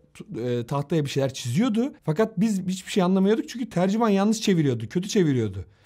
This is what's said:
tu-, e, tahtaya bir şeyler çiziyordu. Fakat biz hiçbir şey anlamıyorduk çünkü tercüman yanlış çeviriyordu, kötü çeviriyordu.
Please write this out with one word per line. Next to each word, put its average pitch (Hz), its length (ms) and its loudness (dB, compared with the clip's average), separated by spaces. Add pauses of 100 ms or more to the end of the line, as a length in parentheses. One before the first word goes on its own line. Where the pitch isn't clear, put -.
(140)
tu-, 120 460 -4
e, 117 60 -8
tahtaya 143 380 -2
bir 135 60 -6
şeyler 135 240 0
çiziyordu. 220 580 0 (120)
Fakat 175 360 0
biz 202 260 0
hiçbir 185 260 -8
şey 196 100 2
anlamıyorduk 190 460 2
çünkü 247 200 -8
tercüman 196 400 2
yanlış 208 320 2
çeviriyordu, 139 480 2
kötü 185 200 -4
çeviriyordu. 117 560 0 (220)